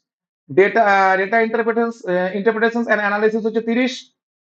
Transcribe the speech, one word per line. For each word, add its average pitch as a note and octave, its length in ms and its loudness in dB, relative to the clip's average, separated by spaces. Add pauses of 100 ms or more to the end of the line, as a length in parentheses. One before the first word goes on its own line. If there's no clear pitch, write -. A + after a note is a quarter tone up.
(500)
ডেটা, G3 340 4
আহ, G3 340 4
ডেটা G3 240 -2
ইন্টারপ্রিটেশন, A3+ 480 -2
আহ, F#3 460 -4
interpretations A3+ 540 -2
and G#3 120 0
analysis G#3+ 440 0
হচ্ছে A3+ 160 -2
তিরিশ, A#3+ 320 -2 (540)